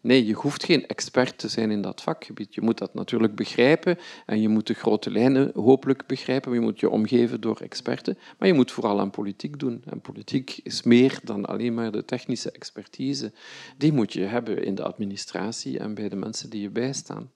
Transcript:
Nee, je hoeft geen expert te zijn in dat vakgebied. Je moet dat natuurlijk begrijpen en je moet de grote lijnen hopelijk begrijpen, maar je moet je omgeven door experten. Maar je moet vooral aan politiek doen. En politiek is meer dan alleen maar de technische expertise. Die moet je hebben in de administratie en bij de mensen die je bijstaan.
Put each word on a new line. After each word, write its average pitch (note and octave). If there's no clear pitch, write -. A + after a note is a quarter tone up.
Nee, B2
je G#2+
hoeft -
geen D#3
expert -
te A2+
zijn A2
in G#2
dat F#2+
vakgebied. -
Je -
moet A2+
dat -
natuurlijk A2
begrijpen D3
en G#2+
je A2
moet G#2+
de A2+
grote G#2+
lijnen C3
hopelijk C3
begrijpen, C3+
maar A#2+
je A#2
moet A2
je -
omgeven A2+
door A2
experten. -
Maar -
je F#3
moet C3
vooral G#2
aan G2
politiek G#2
doen. A#2+
En -
politiek -
is -
meer A#2+
dan G2+
alleen A2+
maar A2+
de G#2+
technische A#2+
expertise. -
Die D3+
moet A#2
je -
hebben A2+
in G2
de -
administratie G#2
en G#2+
bij G#2
de G2
mensen G#2+
die A2
je G2+
bijstaan. A#2